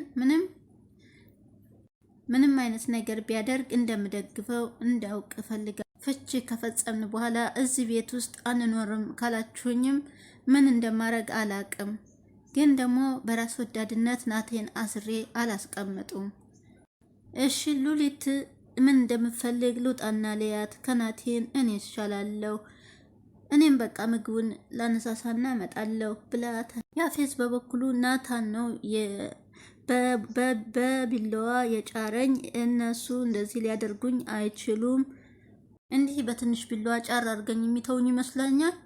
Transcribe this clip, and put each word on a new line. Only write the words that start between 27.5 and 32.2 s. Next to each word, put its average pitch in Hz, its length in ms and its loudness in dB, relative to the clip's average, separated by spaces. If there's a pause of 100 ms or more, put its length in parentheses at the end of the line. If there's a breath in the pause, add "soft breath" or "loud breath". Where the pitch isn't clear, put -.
«ናታን 247 520 0
ነው 233 200 -2 (200)
የ-፣ 202 420 -2 (540 loud breath)
በ-፣ 247 140 2 (320)
በ-፣ 247 300 0 (100)
በቢላዋ 233 800 0 (180)
የጫረኝ። 226 680 0 (240)